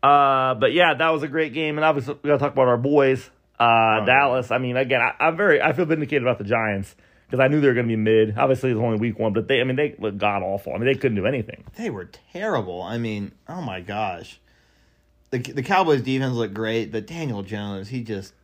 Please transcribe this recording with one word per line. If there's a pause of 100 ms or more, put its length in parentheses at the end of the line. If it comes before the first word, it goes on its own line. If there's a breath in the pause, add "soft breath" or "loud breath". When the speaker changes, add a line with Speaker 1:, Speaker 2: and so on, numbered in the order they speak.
Speaker 1:
Huh.
Speaker 2:
Uh,
but,
yeah,
that
was
a
great
game.
And
obviously,
we
gotta
talk
about
our
boys. (300)
Uh,
Speaker 1:
Oh,
Speaker 2:
Dallas,
I
mean,
again,
I,
I'm
very,
I
feel
vindicated
about
the
Giants (360 soft breath)
'cause
I
knew
they
were
gonna
be
mid.
Obviously,
it's
only
week
one,
but
they,
I
mean,
they
looked
god-awful.
I
mean,
they
couldn't
do
anything. (120)
Speaker 1:
They
were (260)
terrible.
I
mean, (180)
oh
my
gosh. (920)
The,
the
Cowboys
defense
looked
great,
but
Daniel
Jones,
he
just (100)